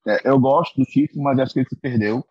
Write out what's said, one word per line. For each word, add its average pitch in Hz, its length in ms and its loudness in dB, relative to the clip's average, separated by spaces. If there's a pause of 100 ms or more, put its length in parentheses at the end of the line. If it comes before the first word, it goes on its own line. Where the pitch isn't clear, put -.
é, 107 220 0
eu 135 100 4
gosto 139 380 2
do 135 80 2
título, 147 360 -2
mas 139 160 0
acho 131 140 0
que - 80 -2
ele 131 80 -2
se - 80 -12
perdeu 117 560 -2